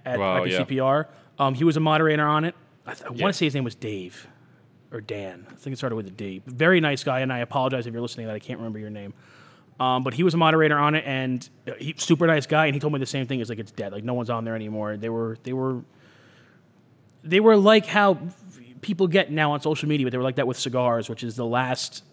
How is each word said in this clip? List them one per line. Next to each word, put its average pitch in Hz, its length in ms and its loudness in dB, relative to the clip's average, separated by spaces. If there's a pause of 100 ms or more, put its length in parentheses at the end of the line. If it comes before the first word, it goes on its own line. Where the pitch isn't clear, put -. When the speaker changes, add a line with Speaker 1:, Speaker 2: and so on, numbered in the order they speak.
Speaker 1:
at, 127 140 -4
Speaker 2:
Wow, 95 200 2
Speaker 1:
at 90 60 0
the 90 60 -2
Speaker 2:
yeah. 92 80 2
Speaker 1:
C 90 60 2
P 131 160 -2
R. 139 280 2 (300)
Um, 135 160 2
he 135 100 -2
was 160 120 4
a 156 40 0
moderator 156 460 4
on 151 180 2
it. 175 100 -4 (320)
I, - 80 -12
th-, - 160 -14
I 123 40 -10
Speaker 2:
Yeah. 120 80 -4
Speaker 1:
wanna 190 120 2
say 170 120 0
his 139 80 0
name 139 100 -2
was 113 100 -6
Dave 98 520 -10 (640)
or 117 100 -10
Dan. 98 480 -12
I - 60 -20
think - 180 -10
it 123 60 -10
started 120 180 -4
with 107 100 -6
a 95 40 -14
D. 95 340 -10
Very 160 360 4
nice 143 240 0
guy, 131 160 -2
and 131 120 -2
I 123 60 -4
apologize 127 480 -2
if 117 80 -10
you're 117 80 -6
listening 117 240 -8
that 110 80 -8
I 107 60 -8
can't - 180 -12
remember 110 200 -10
your 107 120 -12
name. 104 240 -14 (640)
Um, 127 240 0
but 131 80 -4
he 131 100 -2
was 175 120 4
a - 20 2
moderator 156 400 4
on 147 180 4
it, 156 120 0
and, 131 420 -4 (180)
uh, - 140 -8
he, 151 160 -8
super 165 300 2
nice 151 200 4
guy, 156 200 4
and 143 80 0
he 147 40 -2
told 151 140 -2
me 143 60 -2
the 131 80 -4
same 135 200 -4
thing. 131 120 -4
He's 113 100 -4
like, 110 100 -8
"It's 107 140 -10
dead. 101 180 -8
Like, 104 140 -10
no 123 80 -4
one's 120 160 -4
on 113 160 -2
there 113 100 -4
anymore." 107 440 -6
They 113 100 -6
were, 113 360 -4
they 127 100 -6
were, 131 260 -2 (1400)
they 175 160 4
were 220 160 8
like 214 300 6
how 196 320 4 (640)
people 190 260 0
get 170 260 2
now 151 200 2
on 143 80 -2
social 151 280 -2
media, 147 160 2
but 123 60 0
they 127 80 -2
were 123 60 0
like 131 120 0
that 135 100 0
with 127 120 -4
cigars, 120 500 0
which 113 140 -10
is 117 140 -8
the 120 100 -4
last 127 560 -2 (100)